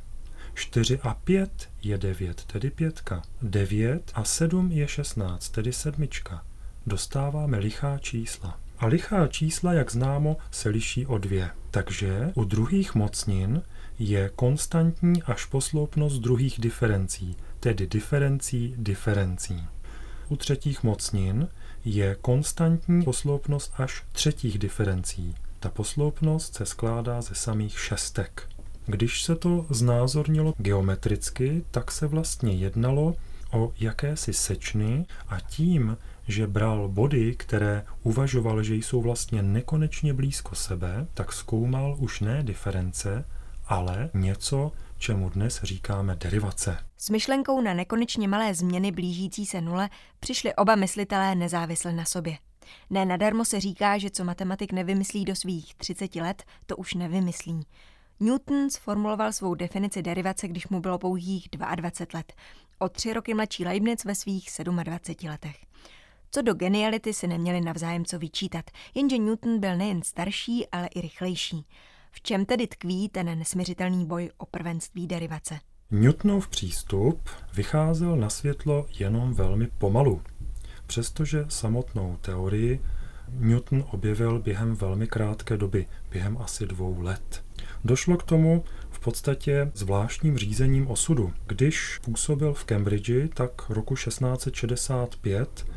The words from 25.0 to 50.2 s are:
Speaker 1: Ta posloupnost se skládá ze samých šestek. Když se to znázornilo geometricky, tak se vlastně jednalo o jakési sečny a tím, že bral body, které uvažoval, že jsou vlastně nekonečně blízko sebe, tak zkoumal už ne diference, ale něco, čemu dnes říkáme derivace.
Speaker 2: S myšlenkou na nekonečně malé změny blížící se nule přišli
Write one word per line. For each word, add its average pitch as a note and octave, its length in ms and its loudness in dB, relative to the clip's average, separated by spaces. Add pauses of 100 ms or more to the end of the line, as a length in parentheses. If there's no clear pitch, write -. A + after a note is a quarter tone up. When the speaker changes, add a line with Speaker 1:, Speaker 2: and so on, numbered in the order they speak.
Speaker 1:
Ta F#2 100 -4
posloupnost D3+ 840 0
se G#2 100 -4
skládá A#2 560 -2
ze G#2 140 -6
samých G#2+ 440 -2
šestek. - 720 -4 (360)
Když A2 380 0
se E3+ 120 2
to F3 340 2
znázornilo C#3 880 4
geometricky, G2+ 1120 2
tak - 200 0
se - 160 0
vlastně D3 460 0
jednalo B2 600 2 (360)
o A#2 280 2
jakési A2+ 540 0
sečny A2 720 0 (220)
a F#2 120 -4
tím, D3 580 2 (300)
že G#2+ 200 0
bral G#2 400 2
body, A#2 480 4
které G#2 480 0 (200)
uvažoval, A2+ 600 2
že G#2+ 120 0
jsou A2+ 260 0
vlastně A#2 420 0
nekonečně D3 680 2
blízko C3+ 420 -2
sebe, F2+ 580 -2
tak - 200 -4
zkoumal C3 680 0
už A#2+ 200 -2
ne A#2+ 240 2
diference, G2 840 -2 (400)
ale F#2 480 0
něco, G2+ 580 0 (260)
čemu F#2+ 320 0
dnes G2+ 340 -2
říkáme F#2+ 520 -2
derivace. F#2 600 -2 (200)
Speaker 2:
S - 120 -6
myšlenkou C4+ 520 2
na G#3 120 2
nekonečně A3 540 0
malé G3+ 280 2
změny F3+ 360 2
blížící F3+ 540 -4
se F#3 160 -4
nule F3+ 280 -2 (300)
přišli - 360 -2